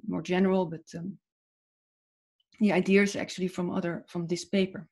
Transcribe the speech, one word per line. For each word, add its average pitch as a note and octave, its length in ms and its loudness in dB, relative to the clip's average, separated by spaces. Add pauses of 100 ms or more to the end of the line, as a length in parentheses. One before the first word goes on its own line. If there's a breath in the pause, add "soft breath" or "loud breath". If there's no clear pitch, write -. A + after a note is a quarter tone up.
more F3 140 -4
general, F#3 440 2
but, D#3+ 160 -10 (140)
um, E3+ 220 -10 (1400)
the G#3 140 4
idea F#3+ 300 6
is G3 140 0
actually - 320 -4
from F3+ 220 -4
other, F3 380 -4
from F3 180 -6
this E3+ 180 -4
paper. F#3+ 480 -2